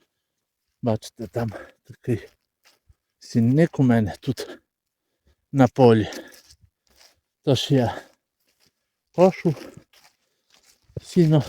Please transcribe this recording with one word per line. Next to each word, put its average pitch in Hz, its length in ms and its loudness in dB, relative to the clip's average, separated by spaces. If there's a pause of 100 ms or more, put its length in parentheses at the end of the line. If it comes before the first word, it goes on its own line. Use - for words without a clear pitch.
(840)
Бачите, 113 440 -6
там 117 260 -8 (320)
такий - 440 -10 (880)
сінник 131 600 0
у - 20 4
мене 117 380 0
тут - 380 -10 (960)
на 135 160 4
полі. 113 420 4 (1300)
Тож - 280 -2
я 123 320 -2 (1080)
кошу 175 420 0 (1500)
сіно 156 460 2